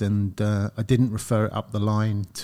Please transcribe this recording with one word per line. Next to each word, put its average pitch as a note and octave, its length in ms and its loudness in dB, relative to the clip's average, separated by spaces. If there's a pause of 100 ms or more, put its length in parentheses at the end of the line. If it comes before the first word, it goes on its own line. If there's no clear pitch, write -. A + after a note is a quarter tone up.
and, G2+ 400 0
uh, G#2 360 0
I A2+ 60 -4
didn't B2 280 2
refer G#2+ 360 0
it - 60 -6
up - 200 -6
the G#2+ 80 -2
line G#2+ 460 0 (180)